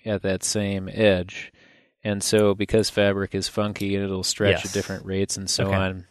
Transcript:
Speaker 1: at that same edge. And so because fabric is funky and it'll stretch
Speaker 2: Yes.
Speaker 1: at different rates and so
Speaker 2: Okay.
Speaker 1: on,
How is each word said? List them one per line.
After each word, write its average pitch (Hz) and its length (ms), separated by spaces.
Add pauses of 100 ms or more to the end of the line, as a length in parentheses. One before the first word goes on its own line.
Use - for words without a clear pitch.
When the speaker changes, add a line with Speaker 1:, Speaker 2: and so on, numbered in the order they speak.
Speaker 1:
at 104 180
that 95 200
same 98 480
edge. 95 640 (500)
And 101 200
so 107 320
because 104 340
fabric 98 460
is 95 120
funky 104 480
and 98 80
it'll 95 200
stretch 98 400
Speaker 2:
Yes. - 20
Speaker 1:
at 92 80
different 98 320
rates 98 320
and 95 120
so 98 180
Speaker 2:
Okay. 98 80
Speaker 1:
on, 92 360